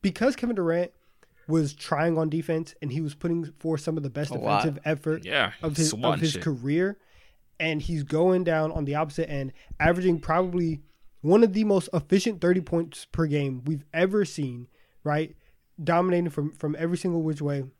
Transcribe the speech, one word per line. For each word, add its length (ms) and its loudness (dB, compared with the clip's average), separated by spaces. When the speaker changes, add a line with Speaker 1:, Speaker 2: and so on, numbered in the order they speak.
Speaker 1:
because 360 0
Kevin 200 -2
Durant 340 0
was 260 2
trying 420 0
on 140 0
defense 500 -4
and 100 -4
he 100 -2
was 140 -4
putting 300 -2
forth 240 -4
some 140 -4
of 60 -4
the 80 -6
best 200 -4
Speaker 2:
A 40 -8
lot. 280 0
Speaker 1:
defensive 240 -2
effort 380 -2
Speaker 3:
Yeah, 280 0
Speaker 1:
of 140 -4
his, 140 2
Speaker 3:
swatting 240 0
Speaker 1:
of 60 -4
his 120 0
Speaker 3:
shit. 100 -6
Speaker 1:
career, 560 0
and 220 0
he's 220 -2
going 400 4
down 280 2
on 140 -2
the 80 -2
opposite 360 -2
end, 220 -4
averaging 420 4
probably 600 0
one 240 6
of 80 2
the 120 2
most 280 2
efficient 480 2
thirty 220 4
points 420 -4
per 220 -2
game 400 -2
we've 260 -2
ever 320 2
seen, 440 -6
right? 320 -2
Dominating 480 2
from, 220 -4
from 260 -4
every 180 -2
single 260 -2
which 200 -2
way. 220 -2